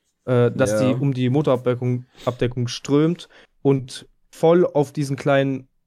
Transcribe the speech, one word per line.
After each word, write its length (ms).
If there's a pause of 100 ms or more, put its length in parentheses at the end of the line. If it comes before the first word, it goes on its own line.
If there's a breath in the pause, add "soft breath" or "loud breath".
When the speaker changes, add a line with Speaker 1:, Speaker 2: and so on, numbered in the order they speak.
(260 soft breath)
Speaker 1:
äh, 260
dass 280
Speaker 2:
Ja. 140
Speaker 1:
die 80
um 120
die 180
Motorabdeckung, 760 (200 loud breath)
Abdeckung 420
strömt 600 (360 soft breath)
und 440 (240)
voll 360
auf 260
diesen 220
kleinen 520 (200)